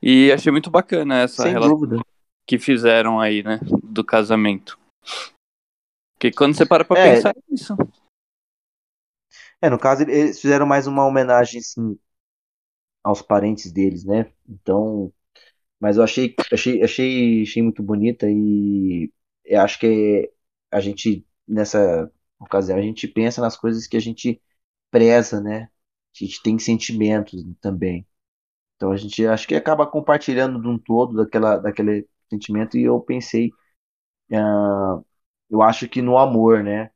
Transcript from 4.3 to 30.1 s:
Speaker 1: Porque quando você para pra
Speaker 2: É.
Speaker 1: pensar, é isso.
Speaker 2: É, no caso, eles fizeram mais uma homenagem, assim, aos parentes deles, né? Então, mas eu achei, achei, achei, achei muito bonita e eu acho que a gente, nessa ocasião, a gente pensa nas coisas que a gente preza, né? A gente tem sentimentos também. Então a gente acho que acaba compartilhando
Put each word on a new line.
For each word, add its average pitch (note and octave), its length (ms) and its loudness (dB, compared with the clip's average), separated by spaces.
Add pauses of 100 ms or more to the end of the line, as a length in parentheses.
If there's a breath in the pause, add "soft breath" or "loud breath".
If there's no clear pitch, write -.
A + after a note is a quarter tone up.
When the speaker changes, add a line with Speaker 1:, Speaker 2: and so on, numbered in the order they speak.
Speaker 1:
Porque A#2+ 200 -2
quando D3 240 2
você D#3+ 100 4
para E3 180 4
pra - 140 2
Speaker 2:
É. B3 160 8
Speaker 1:
pensar, A#3 160 4
é - 240 -10
isso. G#3+ 220 -8 (1900 soft breath)
Speaker 2:
É, D#3+ 80 4
no B2 80 0
caso, C3+ 240 2
eles D3 380 0
fizeram C#3+ 260 2
mais C#3 220 2
uma C#3 180 2
homenagem, B2 540 2
assim, A2+ 360 -8 (1080)
aos G2+ 180 -2
parentes G#2 480 0
deles, F#2 340 -2
né? G#2+ 280 -4 (160)
Então, G2+ 640 -4 (640 soft breath)
mas G#2 180 0
eu A2+ 60 4
achei, A#2+ 320 -2 (180)
achei, A#2 300 0
achei, A#2+ 600 0
achei G#2+ 200 -4
muito A2+ 220 -2
bonita G#2+ 440 -2
e G2+ 800 0 (360)
eu - 160 2
acho G3+ 180 0
que G#2+ 540 0 (360)
a G2+ 120 -2
gente, G2+ 440 -4 (220)
nessa G2 640 0 (300)
ocasião, F#2+ 360 -2
a G2 60 -2
gente A2 240 -8
pensa A2+ 340 -4
nas A#2 160 -4
coisas A2+ 300 -4
que - 100 -6
a A2+ 40 0
gente A#2 420 -6 (480)
preza, A#2 500 4
né? G#2+ 300 -10 (460)
A - 80 -12
gente - 180 -12
tem A2 160 0
sentimentos G#2+ 840 -2 (200)
também. F#2 440 -6 (760)
Então F#2+ 120 -2
a G2 40 -2
gente G#2+ 300 -4
acho A2 200 0
que D#3+ 80 -2
acaba D3+ 320 0
compartilhando C3+ 720 -2